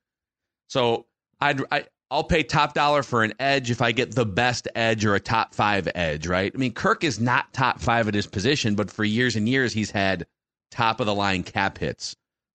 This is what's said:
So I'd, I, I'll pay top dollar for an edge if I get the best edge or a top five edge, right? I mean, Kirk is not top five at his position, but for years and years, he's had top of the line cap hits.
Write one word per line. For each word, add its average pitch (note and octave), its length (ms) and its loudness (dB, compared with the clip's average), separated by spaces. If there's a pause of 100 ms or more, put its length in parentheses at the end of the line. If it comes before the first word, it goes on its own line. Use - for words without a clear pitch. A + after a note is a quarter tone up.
(680)
So A#2+ 380 0 (360)
I'd, C#3 200 0 (100)
I, D3 140 -2 (260)
I'll D3+ 120 0
pay E3 200 2
top D3 300 0
dollar D3 300 2
for A#2 200 0
an G#2+ 160 0
edge C3+ 320 0
if A#2 100 -2
I A#2+ 100 4
get A#2 240 -2
the B2 100 2
best A#2+ 500 0
edge A2+ 300 0
or G2+ 100 4
a F#2+ 40 2
top A2+ 360 0
five G2+ 400 2
edge, D#2 320 -2
right? F#2 260 0
I - 40 -10
mean, B2+ 160 -2
Kirk G3+ 300 0
is A#2 160 -2
not B2 340 0
top B2+ 260 0
five A#2 280 2
at G#2+ 60 0
his G2+ 140 0
position, G#2+ 480 0
but G2 160 -2
for A2 120 -4
years A#2 320 0
and G#2+ 140 0
years, B2+ 240 0
he's G#2+ 180 -2
had F#2+ 340 0 (460)
top A2+ 280 2
of B2 60 -2
the G#2 100 2
line G2 280 0
cap G2 340 -2
hits. - 380 -6 (400)